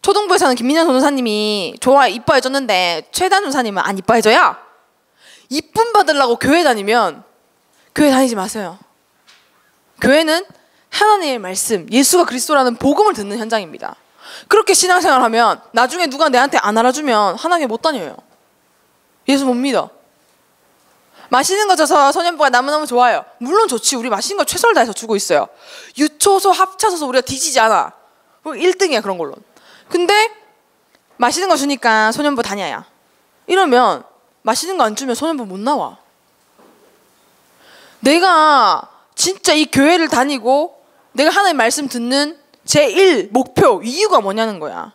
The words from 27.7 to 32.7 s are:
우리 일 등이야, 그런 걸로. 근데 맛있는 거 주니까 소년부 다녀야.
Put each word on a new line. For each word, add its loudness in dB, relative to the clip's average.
우리 -10
일 2
등이야, 0
그런 -6
걸로. -8
근데 0
맛있는 -2
거 4
주니까 0
소년부 -2
다녀야. -8